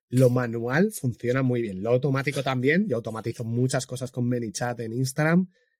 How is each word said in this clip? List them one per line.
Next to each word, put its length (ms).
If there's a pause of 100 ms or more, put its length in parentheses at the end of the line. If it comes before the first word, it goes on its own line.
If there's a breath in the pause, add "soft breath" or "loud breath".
lo 220
manual 640
funciona 480
muy 200
bien, 220
lo 60
automático 540
también, 440
yo 80
automatizo 480
muchas 420
cosas 260
con 180
ManyChat 500
en 140
Instagram 560 (300)